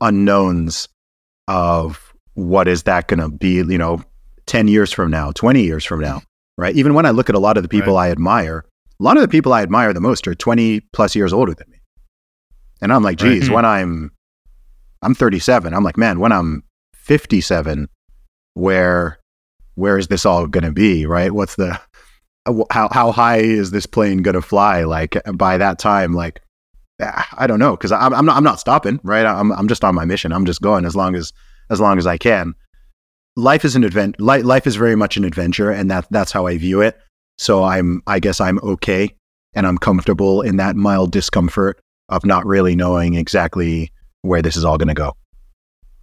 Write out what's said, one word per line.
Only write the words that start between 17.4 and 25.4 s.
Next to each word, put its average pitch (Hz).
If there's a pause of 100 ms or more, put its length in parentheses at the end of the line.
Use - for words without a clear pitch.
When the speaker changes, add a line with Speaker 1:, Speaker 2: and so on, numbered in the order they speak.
Speaker 1:
where, 90 (560)
where 98
is 95
this 95
all 87
gonna 82
be?" 87
Right? 87
What's 101
the, 87 (680)
wh-, 110
how, 110
how 117
high 117
is 110
this 101
plane 101
gonna 92
fly?" 101
Like, 80 (160)
by 92